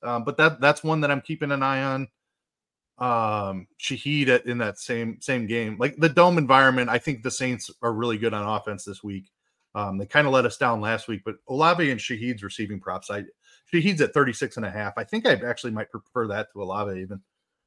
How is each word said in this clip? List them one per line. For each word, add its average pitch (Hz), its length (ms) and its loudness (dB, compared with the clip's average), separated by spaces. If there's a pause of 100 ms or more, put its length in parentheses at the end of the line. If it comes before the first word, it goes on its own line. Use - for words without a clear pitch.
um, 120 220 -4
but 120 120 -4
that, 156 240 4
that's 147 240 4
one 156 160 2
that 143 100 2
I'm 139 120 -2
keeping 151 300 -6
an 135 100 -2
eye 135 200 0
on. 135 260 -4 (920)
Um, 107 680 0 (100)
Shaheed 139 480 -2
at, 123 200 4
in 120 120 -2
that 107 180 -2
same, 117 440 -6
same 123 260 -2
game. 110 320 -2
Like, 131 200 -2
the 160 100 6
dome 175 280 6
environment, 131 540 6
I 120 80 2
think 123 240 -6
the 127 80 -4
Saints 123 400 -4 (100)
are 120 120 0
really 113 260 -2
good 110 160 0
on 104 80 -2
offense 104 420 -4
this 101 200 -12
week. 98 260 -10 (460)
Um, 98 220 -4
they 101 80 -6
kinda 147 240 2
let 127 160 6
us 113 100 -6
down 117 240 0
last 110 260 -2
week, 104 180 -6
but 110 120 -8 (100)
Olave 156 420 2
and 123 120 -2
Shaheed's 117 420 -6
receiving 101 380 -8
props, 92 280 -8
I, 104 140 -6 (500)
Shaheed's 175 280 2
at 131 120 2
thirty-six 131 440 0
and 110 100 -4
a 92 40 -6
half. 104 260 -6
I 113 80 -6
think 226 220 -4
I 151 80 6
actually 120 360 -4
might 110 220 -6
prefer 113 340 -6
that 104 260 -4
to 101 120 -10
Olave 95 360 -6
even. 95 220 -12 (440)